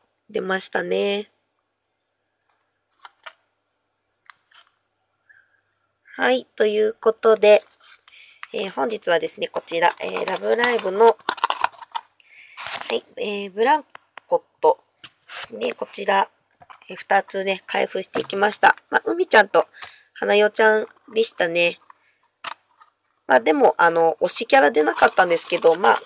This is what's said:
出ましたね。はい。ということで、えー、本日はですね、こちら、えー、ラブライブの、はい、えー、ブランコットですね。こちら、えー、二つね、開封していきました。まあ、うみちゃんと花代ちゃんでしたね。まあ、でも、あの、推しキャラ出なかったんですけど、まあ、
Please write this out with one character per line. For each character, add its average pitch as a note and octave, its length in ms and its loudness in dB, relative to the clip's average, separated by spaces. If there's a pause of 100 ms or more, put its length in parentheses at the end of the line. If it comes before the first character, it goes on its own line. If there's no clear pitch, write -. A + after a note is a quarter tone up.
(300)
出 G#3 100 -6
ま F#3+ 200 -4
し - 100 -14
た F#3 120 -6
ね。 G3+ 480 -4 (4000)
は B3+ 140 -2
い。 B3+ 160 -2
と - 180 -4
い G#3+ 180 -2
う G#3+ 120 -2
こ - 180 0
と A3 240 2
で、 G#3 280 6 (880)
え G3 140 -8
ー、 - 20 -14
本 B3+ 180 -6
日 G#3+ 200 -8
は E3+ 100 2
で D#3+ 100 -8
す - 120 -6
ね、 E3+ 80 -2
こ - 120 -10
ち - 180 -8
ら、 E3+ 220 0
え - 80 -10
ー、 F#3 160 -8
ラ F#3 140 -6
ブ G#3 180 -2
ラ A#3+ 160 0
イ A#3 60 0
ブ G3 120 -6
の、 G#3 160 4
は A3+ 100 4 (1800)
い、 - 100 -6 (120)
え G3+ 300 -10
ー、 G3 40 -16
ブ G#3 140 -4
ラ D4 140 2
ン C#4+ 60 -16 (420)
コ F3 100 0
ッ E3+ 60 -4 (180)
ト - 180 2 (240)
で - 460 -20
す A3+ 80 -16
ね。 A3+ 180 -4
こ - 160 -10
ち G3 160 -12
ら、 G3 220 0 (600)
え F#3 60 -16
ー、 - 20 -16
二 G3 260 0
つ F#3+ 220 -8
ね、 F#3+ 220 -4
開 G3 200 -2
封 F#3+ 160 -6
し - 60 -14
て - 120 -6
い - 40 -4
き - 120 -12
ま G3+ 140 0
し - 80 -4
た。 - 180 4 (140)
ま - 80 2
あ、 - 80 -6
う E4 80 -2
み F4+ 120 -2
ち - 80 0
ゃ A3 80 8
ん G3+ 60 -6
と - 180 2 (480)
花 G3+ 200 -2
代 G#3 160 2
ち A3 120 -2
ゃ A3 160 4
ん - 80 -6 (280)
で A3+ 100 2
し - 120 -8
た F3 120 -2
ね。 E3+ 300 -2 (1500)
ま - 100 4
あ、 - 40 2
で B3 120 0
も、 C#4 260 4
あ E3+ 120 4
の、 E3 300 2
推 F3+ 80 0
し - 180 -2
キ C4+ 100 2
ャ C4+ 40 6
ラ C#4+ 100 4
出 A#3+ 120 2
な E4 120 -2
か - 120 2
っ B3+ 80 -2
た F#3 100 4
ん F3+ 40 -2
で E3+ 80 0
す - 100 -6
け F3 120 -4
ど、 E3 180 4
ま G#3+ 160 4
あ、 - 140 -2